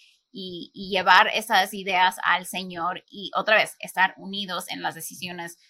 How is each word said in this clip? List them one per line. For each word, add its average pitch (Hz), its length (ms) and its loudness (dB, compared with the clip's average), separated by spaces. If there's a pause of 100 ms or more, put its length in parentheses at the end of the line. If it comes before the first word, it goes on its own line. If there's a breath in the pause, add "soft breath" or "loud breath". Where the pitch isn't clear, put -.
(320 soft breath)
y, 185 420 -12
y 190 160 -10
llevar 190 380 6
esas 208 480 2
ideas 185 480 2
al 175 240 0
Señor 180 600 -6
y 185 280 -14
otra 208 220 4
vez 160 220 0
estar - 380 0
unidos 190 520 -8
en 175 120 -10
las 156 140 -6
decisiones 175 640 -12 (120)